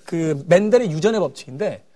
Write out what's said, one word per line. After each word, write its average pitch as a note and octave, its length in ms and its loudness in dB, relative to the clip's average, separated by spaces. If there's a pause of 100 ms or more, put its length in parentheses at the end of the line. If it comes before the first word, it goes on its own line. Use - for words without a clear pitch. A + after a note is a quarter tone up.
그 D#3+ 420 -2
멘델의 G#3 440 4
유전의 G3 300 0
법칙인데 D3 640 -8 (120)